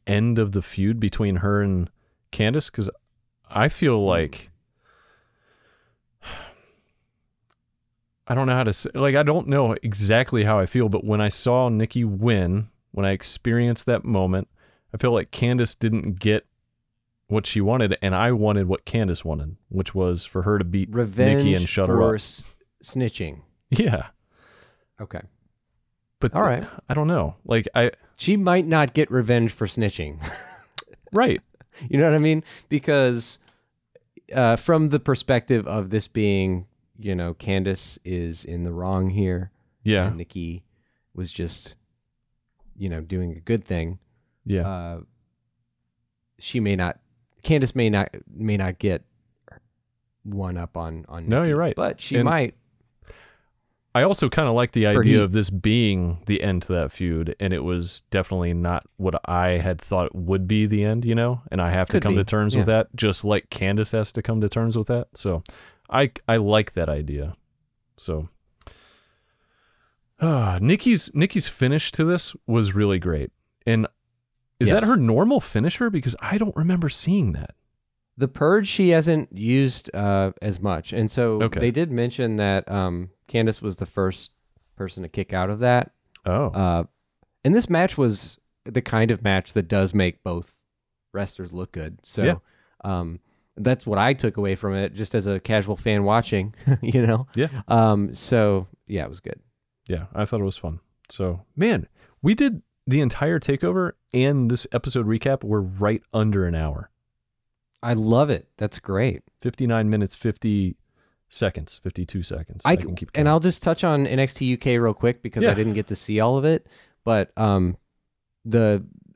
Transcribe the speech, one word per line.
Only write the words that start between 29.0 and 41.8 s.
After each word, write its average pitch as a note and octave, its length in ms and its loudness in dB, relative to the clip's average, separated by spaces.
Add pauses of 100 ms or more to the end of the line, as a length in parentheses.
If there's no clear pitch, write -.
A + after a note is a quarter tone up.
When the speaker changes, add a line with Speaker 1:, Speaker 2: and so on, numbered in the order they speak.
Speaker 2:
revenge A#2 420 2
for - 140 -4
snitching. E2+ 580 -4
<laughs> D2 60 -8 (840)
Speaker 1:
Right. A#3+ 280 2 (480)
Speaker 2:
You C#3+ 80 2
know D3 60 6
what D#3 100 6
I D#3 40 6
mean? D#3 240 2 (280)
Because, C#3 680 0 (960)
uh, A#2 220 4
from D#3 320 2
the C#3+ 100 2
perspective B2 680 0
of G2 240 -4
this G#2 180 -2
being, F#2+ 560 0 (340)
you G#2 160 -6
know, F2 200 -4
Candice F#2+ 680 -4
is E2+ 440 -8
in F2 180 -8
the F2 80 -6
wrong F#2+ 380 -2
here. F#2 400 -2 (340)
Speaker 1:
Yeah. G2+ 220 2
Speaker 2:
And E2+ 100 -4
Nikki E2+ 480 -12 (480)
was F2+ 180 -10
just, - 460 -10 (1040)